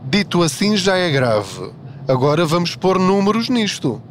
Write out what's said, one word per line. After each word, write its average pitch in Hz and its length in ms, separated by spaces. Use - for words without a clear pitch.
dito 175 400
assim, 202 340
já 185 180
é 180 140
grave. 107 600
Agora 147 380
vamos 170 300
pôr 185 240
números 196 500
nisto. 208 500